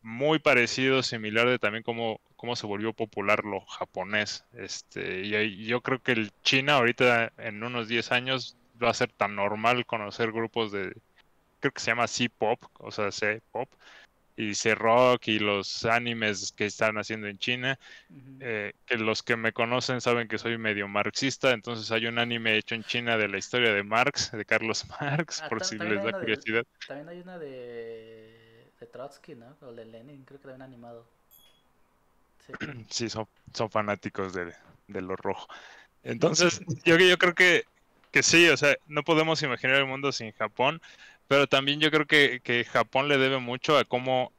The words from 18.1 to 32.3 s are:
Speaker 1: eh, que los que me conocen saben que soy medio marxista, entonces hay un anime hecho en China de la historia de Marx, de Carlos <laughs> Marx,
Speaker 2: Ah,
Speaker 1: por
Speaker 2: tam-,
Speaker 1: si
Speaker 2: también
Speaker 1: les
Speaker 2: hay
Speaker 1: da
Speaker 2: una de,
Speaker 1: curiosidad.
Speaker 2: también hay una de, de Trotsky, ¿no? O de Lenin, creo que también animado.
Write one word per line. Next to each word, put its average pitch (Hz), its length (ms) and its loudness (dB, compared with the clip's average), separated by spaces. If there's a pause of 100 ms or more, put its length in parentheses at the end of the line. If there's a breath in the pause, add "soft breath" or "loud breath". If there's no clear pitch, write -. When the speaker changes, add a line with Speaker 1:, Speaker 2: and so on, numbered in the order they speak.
Speaker 1:
eh, 107 320 -6 (120)
que 120 120 -2
los 110 260 -2
que 117 140 0
me 113 160 -2
conocen 120 480 -2
saben 120 260 0
que 107 100 -4
soy 117 200 -4
medio 101 320 -2
marxista, 107 640 0
entonces 110 400 -6
hay 113 140 0
un 117 120 -4
anime 113 380 0
hecho 113 180 -4
en 110 80 -10
China 120 340 -2
de 104 120 0
la 98 80 -4
historia 117 360 2
de 101 100 0
Marx, 113 500 0
de 107 120 -8
Carlos 110 440 -2
<laughs> - 120 -12
Marx, 151 400 -4
Speaker 2:
Ah, 156 80 -12
Speaker 1:
por 107 120 -4
Speaker 2:
tam-, - 20 -6
Speaker 1:
si 110 140 -6
Speaker 2:
también 104 180 -2
Speaker 1:
les - 40 -2
Speaker 2:
hay 98 40 -4
Speaker 1:
da - 60 -2
Speaker 2:
una - 100 -6
de, - 60 -6
Speaker 1:
curiosidad. 113 380 -2 (220)
Speaker 2:
también 147 240 -14
hay 175 120 -16
una 180 180 -16
de, 113 1400 -16
de 120 100 -18
Trotsky, 139 480 -18
¿no? 120 260 -20
O 131 100 -18
de 117 140 -18
Lenin, 127 400 -20
creo 139 160 -20
que 139 80 -20
también 131 140 -18
animado. 117 440 -20 (1400)